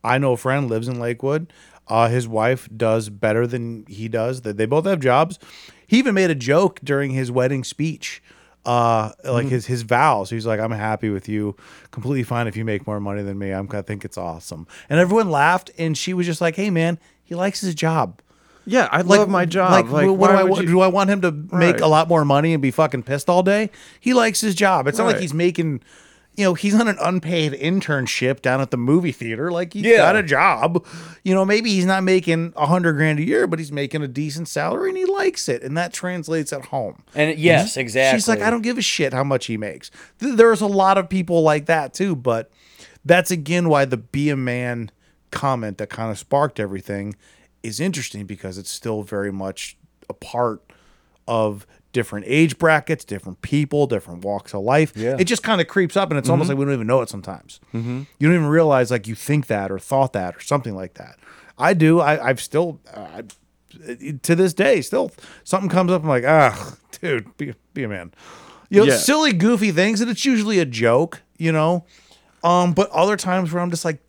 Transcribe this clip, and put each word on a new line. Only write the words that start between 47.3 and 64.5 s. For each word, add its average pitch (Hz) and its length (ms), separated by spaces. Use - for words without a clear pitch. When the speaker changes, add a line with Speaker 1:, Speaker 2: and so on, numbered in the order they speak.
Speaker 1:
is 110 180
interesting 131 440
because 95 340
it's 95 100
still 110 320
very 101 300
much 95 440
a - 40
part 120 480
of 107 380
different 104 380
age 151 280
brackets, 160 460
different 95 380
people, 147 460
different 92 360
walks 101 300
of 101 80
life. 143 340
Speaker 3:
Yeah. 117 240
Speaker 1:
It 185 60
just 226 180
kinda 196 220
creeps 185 320
up, 196 140
and 147 60
it's 131 120
almost - 200
Speaker 2:
Mm-hmm. - 20
Speaker 1:
like 139 80
we 139 60
don't 139 100
even 113 120
know 127 140
it 113 80
sometimes. - 500
Speaker 2:
Mm-hmm. 123 300
Speaker 1:
You 143 80
don't 170 80
even 160 120
realize, 147 440
like, 110 160
you 113 80
think 143 320
that 98 240
or 95 80
thought 135 340
that 90 240
or - 40
something 123 340
like 92 180
that. - 240
I 165 160
do. 160 260
I, 147 300
I've 131 100
still, 165 400
uh, 101 280
I, - 20
to 170 140
this 180 180